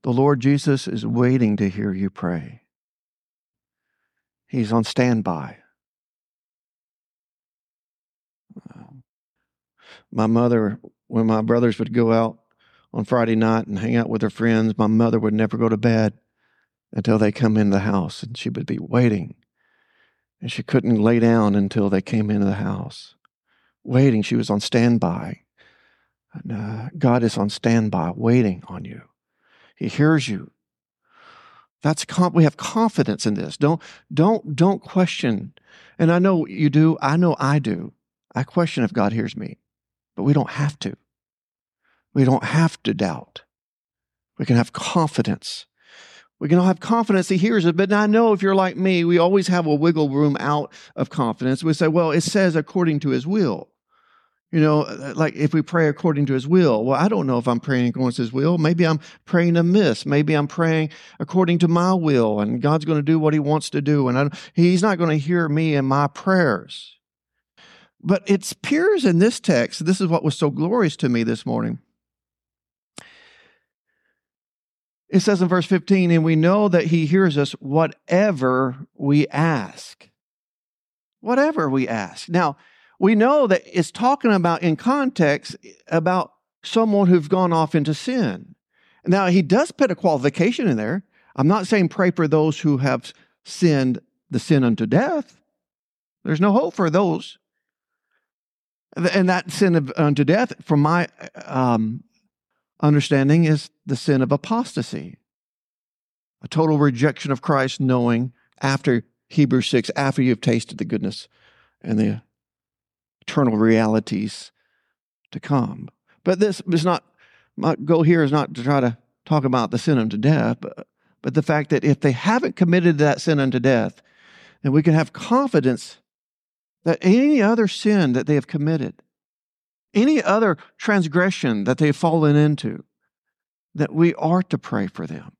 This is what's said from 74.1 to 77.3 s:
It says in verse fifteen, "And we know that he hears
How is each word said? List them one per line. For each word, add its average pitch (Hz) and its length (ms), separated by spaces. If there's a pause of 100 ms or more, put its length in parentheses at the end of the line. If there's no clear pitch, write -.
It 180 120
says 196 200
in 185 80
verse 175 180
fifteen, 185 440
"And 165 140
we 160 120
know 190 320
that 175 180
he 160 200
hears 170 320